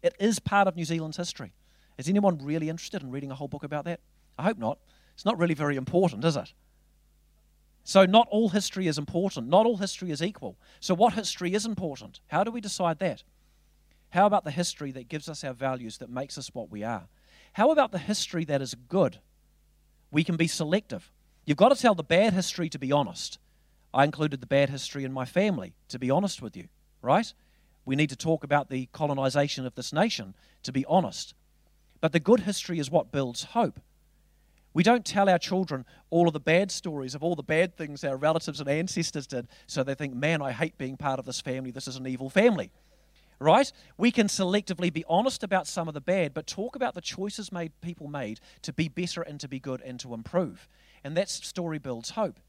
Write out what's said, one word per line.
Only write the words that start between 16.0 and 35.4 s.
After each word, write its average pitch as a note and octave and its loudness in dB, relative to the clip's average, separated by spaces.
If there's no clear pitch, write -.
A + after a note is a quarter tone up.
makes B2+ -8
us - -12
what A#2 -10
we G#2 -10
are? A2 -6
How A#3 4
about D4 2
the F#3+ -4
history E3+ -4
that C#3+ 0
is B2 -8
good? E3 2
We D#3 4
can F3 -2
be E3 2
selective. D#3+ -2
You've D3 0
got G#3 8
to C4+ 4
tell A3+ 6
the E3 -6
bad F#3+ 4
history F3 -2
to D3+ -10
be C3+ -2
honest. - -2
I C3+ 6
included D3 0
the A#2 -16
bad C#3 4
history C#3 -8
in C3 -6
my C3 -4
family, F3 0
to - -12
be B2+ 0
honest F#3 2
with A2 -12
you, F2 -14
right? E3+ 2
We C3 0
need D3 2
to C3+ -10
talk D#3+ -2
about C#3+ 0
the C3 -4
colonisation C#3 0
of B2 -8
this - -10
nation, D3 -2
to C3 -8
be C3+ 0
honest. D3+ 0
But D#3 2
the E3 4
good G#3+ 6
history F3+ -4
is C#3 -4
what D#3+ 2
builds C3 -4
hope. A3 -2
We E3 2
don't A3+ 6
tell G3+ 2
our F3+ 6
children E3 -2